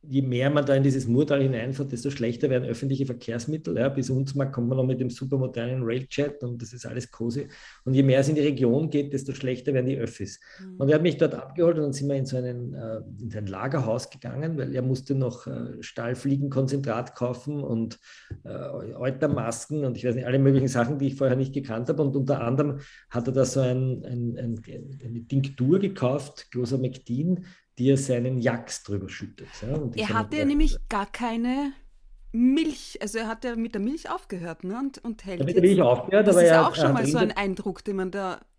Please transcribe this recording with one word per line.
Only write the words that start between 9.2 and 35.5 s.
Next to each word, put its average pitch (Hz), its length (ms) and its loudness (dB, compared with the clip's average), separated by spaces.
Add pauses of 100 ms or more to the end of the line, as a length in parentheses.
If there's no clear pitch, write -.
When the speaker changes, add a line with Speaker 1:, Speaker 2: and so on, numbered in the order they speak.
Speaker 1:
schlechter 127 400 -4
werden 127 140 2
die 135 100 -2
Öffis. 113 440 -8 (180)
Speaker 2:
Mhm. 190 200 -16
Speaker 1:
Und 139 100 2
er - 80 6
hat 156 60 4
mich 160 160 2
dort 151 180 2
abgeholt 170 400 2
und 151 80 0
dann 143 80 -2
sind 139 160 -4
wir 139 80 0
in 135 100 -2
so 131 100 -6
einen, 123 380 -6
äh, 113 220 -8 (240)
in 113 100 -8
sein 104 160 -8
Lagerhaus 117 640 -2
gegangen, 143 480 -8
weil 135 160 -6
er 127 80 -2
musste 131 320 -2
noch, 131 320 -2
äh, 120 340 -10
Stahlfliegenkonzentrat 135 1300 -2
kaufen 127 480 -4
und, 113 380 -4 (420)
äh, - 60 -18
Eutermasken 135 1400 -4
und 123 120 -2
ich - 80 -8
weiß 120 120 2
nicht, 127 100 -4
alle 131 140 4
möglichen 135 260 6
Sachen, 131 320 0
die 139 80 0
ich 135 80 0
vorher 127 220 2
nicht 135 180 -2
gekannt 123 340 -4
habe. 156 140 0
Und 139 140 2
unter 135 240 0
anderem 135 400 0 (280)
hat 123 200 -2
er 127 40 -2
da 131 120 4
so 135 160 0
ein, 127 440 0
ein, 120 320 -4
ein, 117 240 -6 (440)
eine 117 240 -8
Tinktur 135 500 2
gekauft, 143 720 -2
Closamectin, 131 960 -2 (340)
die 123 100 4
er 135 80 8
seinen 127 420 0
Yaks 117 440 -2
drüber 98 260 -6
schüttet. - 400 -14 (140)
Ja, 131 140 -4
und 143 200 -4
ich 214 60 -4
Speaker 2:
Er 208 60 -4
Speaker 1:
hab 214 40 -2
mir 220 60 0
Speaker 2:
hatte 214 140 -4
Speaker 1:
gedacht, 294 160 0
Speaker 2:
nämlich 294 280 6 (140)
gar 202 200 -4
keine 247 640 -2 (580)
Milch, 269 720 2
also 214 160 -6
er 220 120 -4
hat 226 160 -8
ja 240 120 -4
mit 233 180 -4
der 202 60 -2
Milch 262 300 -4
aufgehört, 170 520 -8
ne, 196 160 -6
und, 277 240 -8
und 226 220 -10
hält 185 160 -8
Speaker 1:
Er - 0 -
hat 135 60 0
mit 175 100 2